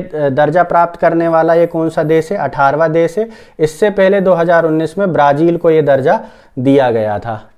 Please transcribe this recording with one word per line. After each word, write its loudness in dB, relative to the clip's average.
दर्जा 0
प्राप्त 0
करने 0
वाला 2
ये 4
कौन -4
सा -4
देश 0
है? -4
अठारहवाँ 0
देश 0
है। -4
इससे 0
पहले 2
दो 2
हज़ार 2
उन्नीस -2
में -2
ब्राज़ील 2
को 2
ये 4
दर्जा 0
दिया 2
गया -2
था। -12